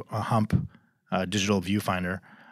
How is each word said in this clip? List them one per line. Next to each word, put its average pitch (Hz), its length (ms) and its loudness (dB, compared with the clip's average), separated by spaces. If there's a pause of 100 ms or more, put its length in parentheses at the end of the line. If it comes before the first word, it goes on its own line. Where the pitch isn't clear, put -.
(120)
a 107 100 -2
hump, - 460 2 (440)
uh, 92 140 0
digital 98 360 2
viewfinder. 92 580 -2 (320)